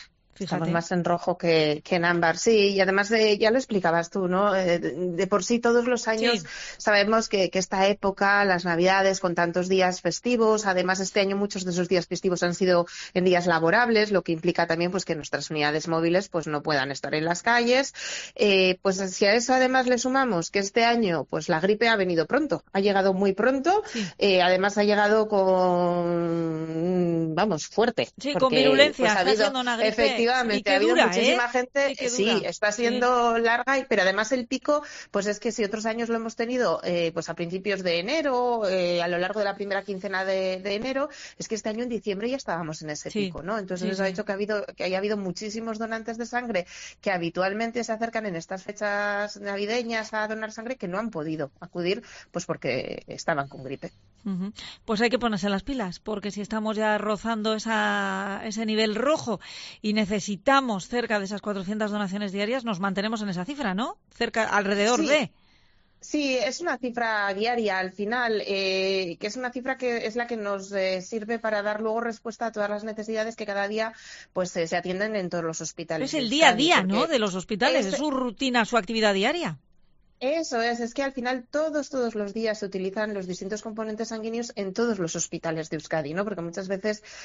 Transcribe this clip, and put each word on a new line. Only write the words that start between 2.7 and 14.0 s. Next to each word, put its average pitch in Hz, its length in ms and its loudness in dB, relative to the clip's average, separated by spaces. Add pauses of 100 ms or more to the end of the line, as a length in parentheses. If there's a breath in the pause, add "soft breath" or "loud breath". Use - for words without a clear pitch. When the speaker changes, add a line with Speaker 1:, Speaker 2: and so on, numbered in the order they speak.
Speaker 1:
además 196 280 2
de, 220 280 4
ya 220 140 4
lo 247 80 4
explicabas 170 500 0
tú, 190 180 -2
¿no? 190 280 2
Eh, 175 240 2
de, 165 320 -4
de 185 160 -2
por 196 160 2
sí 240 160 2
todos 233 260 4
los 247 220 -2
años 226 320 2
Speaker 2:
Sí. 151 60 -12 (320 loud breath)
Speaker 1:
sabemos 214 520 4
que, 190 220 2
que 190 80 0
esta 190 300 2
época, 202 540 2
las 180 220 2
Navidades, 185 540 4
con 175 160 0
tantos 175 340 2
días 185 320 2
festivos, 220 640 2
además 185 340 2
este 190 200 0
año 196 180 2
muchos 202 260 -2
de 185 80 -6
esos 175 180 0
días 180 180 2
festivos 175 340 -2
han 175 140 0
sido 175 320 4 (260 loud breath)
en 185 120 2
días 180 200 4
laborables, 208 680 4